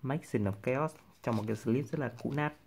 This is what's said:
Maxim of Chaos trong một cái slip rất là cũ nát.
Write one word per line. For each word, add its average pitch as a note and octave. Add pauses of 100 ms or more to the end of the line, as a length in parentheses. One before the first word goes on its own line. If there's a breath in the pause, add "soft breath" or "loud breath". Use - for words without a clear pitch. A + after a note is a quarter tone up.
Maxim C3+
of G2 (100)
Chaos C#3 (260)
trong A#2
một G#2+
cái A2
slip A#2
rất D3+
là B2 (100)
cũ -
nát. D3 (120)